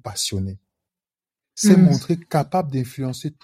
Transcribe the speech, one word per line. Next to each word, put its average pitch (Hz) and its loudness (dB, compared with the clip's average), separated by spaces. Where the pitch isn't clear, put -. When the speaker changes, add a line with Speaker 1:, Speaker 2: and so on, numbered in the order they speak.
Speaker 1:
passionné. 98 -8
S'est 196 4
Speaker 2:
Mm. 185 6
Speaker 1:
montré 151 0
capable 160 -4
d'influencer 131 -8